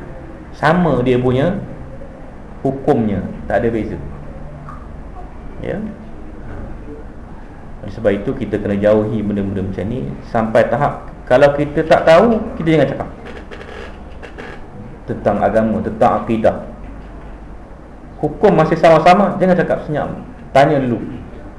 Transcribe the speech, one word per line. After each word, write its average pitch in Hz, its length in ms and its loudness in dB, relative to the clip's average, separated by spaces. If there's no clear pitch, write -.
Sama 156 480 4
dia 123 160 4
punya 131 400 2
hukumnya, 123 640 0
tak 107 160 2
ada 117 80 2
beza. 104 240 -4
Ya. 208 160 -4
Oleh 101 160 -10
sebab 110 160 2
itu, 101 240 -2
kita 104 240 -2
kena 101 160 0
jauhi 104 480 4
benda-benda 98 400 -2
macam 95 240 -4
ni. 127 160 -4
Sampai 110 400 4
tahap, - 400 -2
kalau 139 320 8
kita 151 320 0
tak - 160 6
tahu, 202 320 8
kita 160 160 4
jangan 139 160 4
cakap - 160 -6
tentang 104 320 0
agama, 107 400 2
tentang 104 300 2
akidah. 110 360 2
Hukum 170 320 2
masih 156 240 4
sama-sama, 175 640 8
jangan 180 160 6
cakap, - 320 0
senyap. 135 240 -2
Tanya 147 240 6
dulu. 123 240 0